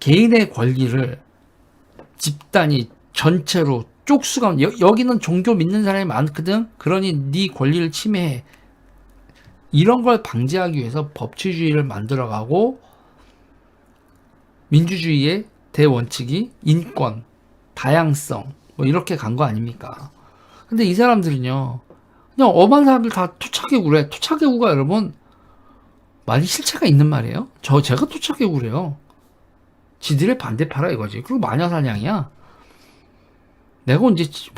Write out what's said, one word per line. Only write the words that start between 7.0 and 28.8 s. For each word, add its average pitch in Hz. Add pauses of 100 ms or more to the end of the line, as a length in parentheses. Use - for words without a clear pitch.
네 185
권리를 160
침해해. 170 (1300)
이런 226
걸 226
방지하기 156
위해서 143
법치주의를 156
만들어가고, 127 (1900)
민주주의의 165 (280)
대원칙이 135 (120)
인권, 143 (500)
다양성, 143 (240)
뭐 135
이렇게 175
간 120
거 147
아닙니까? 117 (580)
근데 226
이 180
사람들은요, 139 (560)
그냥 254
엄한 254
사람들 240
다 185
토착개구래. 156
토착개구가, 262
여러분, 156 (1120)
말이 131
실체가 -
있는 147
말이에요? 131 (140)
저, 143
제가 147
토착개구래요. 156 (1040)